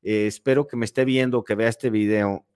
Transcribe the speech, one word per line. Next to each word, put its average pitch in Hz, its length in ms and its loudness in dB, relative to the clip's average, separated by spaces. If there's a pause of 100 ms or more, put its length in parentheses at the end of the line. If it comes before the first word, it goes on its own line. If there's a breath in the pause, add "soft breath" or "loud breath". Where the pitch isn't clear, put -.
Eh, 107 240 0
espero 135 400 0
que 123 100 -10
me 117 80 -2
esté 131 200 0
viendo, 127 380 0
que 107 120 -2
vea 113 140 0
este 120 200 -4
video. 104 560 0 (100)